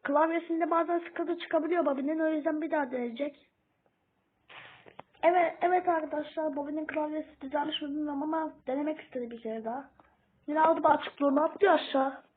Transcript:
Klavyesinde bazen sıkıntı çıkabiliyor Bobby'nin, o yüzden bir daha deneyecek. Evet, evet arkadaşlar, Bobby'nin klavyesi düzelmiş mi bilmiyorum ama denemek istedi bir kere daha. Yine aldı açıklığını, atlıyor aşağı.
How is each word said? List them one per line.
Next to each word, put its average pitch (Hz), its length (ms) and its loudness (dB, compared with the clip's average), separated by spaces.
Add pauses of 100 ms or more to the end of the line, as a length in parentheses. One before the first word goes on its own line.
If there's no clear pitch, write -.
Klavyesinde 330 680 0
bazen 339 280 0
sıkıntı 339 400 -4
çıkabiliyor 320 480 0
Bobby'nin, 277 320 0
o 320 100 2
yüzden 311 320 -2
bir 311 100 -4
daha 285 200 -2
deneyecek. 247 600 -6 (1700)
Evet, 339 400 4
evet 359 260 2
arkadaşlar, 311 680 -2
Bobby'nin 302 300 -6
klavyesi 302 540 -6
düzelmiş 294 420 -4
mi 294 60 -8
bilmiyorum 294 340 -4
ama 311 300 -2 (140)
denemek 294 340 -2
istedi 240 300 -8
bir 233 120 -14
kere 220 220 -6
daha. 254 260 -8 (560)
Yine 302 140 0
aldı 320 280 6
açıklığını, 285 560 4
atlıyor 339 280 4
aşağı. 269 500 0 (140)